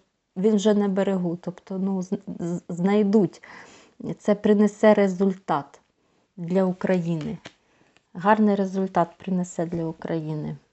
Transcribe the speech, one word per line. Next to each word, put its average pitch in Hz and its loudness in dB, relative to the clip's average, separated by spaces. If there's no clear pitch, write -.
він 214 2
вже 208 4
на 208 2
берегу, 190 -2
тобто, 185 -10
ну, 190 -2
з-, 190 -6
з-, 175 -6
знайдуть. 196 2
Це 208 0
принесе 208 4
результат 190 -2
для 180 0
України. 170 -2
Гарний 208 2
результат 190 -2
принесе 180 -4
для 170 -4
України. 156 -6